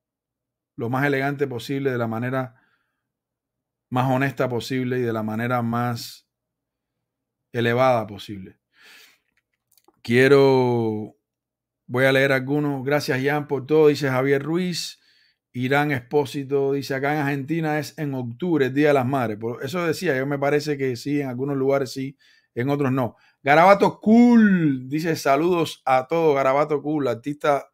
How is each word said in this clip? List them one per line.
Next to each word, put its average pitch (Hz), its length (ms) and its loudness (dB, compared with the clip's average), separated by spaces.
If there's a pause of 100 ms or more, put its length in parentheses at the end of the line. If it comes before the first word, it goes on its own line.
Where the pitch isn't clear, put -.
(760)
lo 117 120 -6
más 131 160 0
elegante 139 400 -2
posible, 135 460 -4
de 123 60 -4
la 117 100 -2
manera 123 480 -6 (1300)
más 127 200 0
honesta 131 380 0
posible 127 520 -4
y - 20 -2
de 117 100 -2
la 110 100 -4
manera 117 400 -2
más 120 680 -6 (1200)
elevada 120 560 2
posible. 95 520 -16 (1400)
Quiero, 123 1160 2 (680)
voy 127 200 0
a 135 80 4
leer 135 180 2
algunos. 135 540 -2
"Gracias, 135 360 -2
Jan, 143 260 -2
por 131 180 -6
todo", 151 240 6
dice 143 180 0
Javier 135 360 0
Ruiz. 170 580 -6 (500)
Irán 143 400 0
Expósito 139 800 -2
dice, 139 240 -4
"Acá 139 200 -2
en 156 60 -2
Argentina 151 560 -2
es - 200 -8
en 147 160 -6
octubre, 131 540 -2
el 127 60 -4
Día 147 160 2
de 143 40 4
las 131 120 2
Madres". 123 320 -2
Por 113 280 -8
eso 175 200 -4
decía, 156 300 -2
yo 131 100 -2
me 143 140 -4
parece 143 380 0
que 131 180 -4
sí, 143 240 -4
en 135 80 -4
algunos 135 300 -6
lugares 135 340 0
sí, 135 260 -10 (360)
en 123 160 -2
otros 143 220 0
no. 127 260 -2 (260)
Garabato 185 560 4
Cool 202 880 4
dice, 156 280 -4
"Saludos 156 680 0
a 131 220 2
todos, 165 280 2
Garabato 139 460 0
Cool, 147 260 -2
artista 143 680 -2